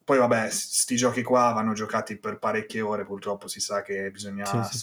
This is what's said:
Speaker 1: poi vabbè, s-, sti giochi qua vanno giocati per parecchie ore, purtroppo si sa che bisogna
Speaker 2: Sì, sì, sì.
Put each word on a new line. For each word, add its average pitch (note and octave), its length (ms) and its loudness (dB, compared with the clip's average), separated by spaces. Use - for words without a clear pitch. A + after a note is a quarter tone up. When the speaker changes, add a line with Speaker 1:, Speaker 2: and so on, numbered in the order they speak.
Speaker 1:
poi C#3 140 4
vabbè, A#2 320 4
s-, - 320 -2
sti - 140 0
giochi B2 260 2
qua B2 320 6
vanno A2 200 0
giocati G#2+ 440 -4
per G#2+ 220 -6
parecchie A2 420 -2
ore, G#2 240 -2
purtroppo G2+ 420 -6
si G2+ 120 -8
sa G2+ 240 -2
che G2 260 -4
bisogna G2+ 360 -8
Speaker 2:
Sì, G2+ 180 0
sì, - 80 -6
sì. B2 120 -6